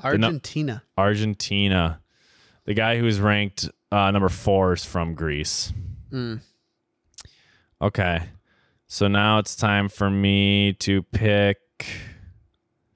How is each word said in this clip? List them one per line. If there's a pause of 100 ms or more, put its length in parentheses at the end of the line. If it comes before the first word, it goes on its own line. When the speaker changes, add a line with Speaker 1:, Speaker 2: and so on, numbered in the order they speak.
Speaker 1:
the
no-
Speaker 2:
Argentina. (140)
Speaker 1:
Argentina. (640)
The
guy
who's
ranked, (240)
uh,
number
four
is
from
Greece. (380)
Speaker 2:
Mm. (1400)
Speaker 1:
Okay. (640)
So
now
it's
time
for
me
to
pick (1400)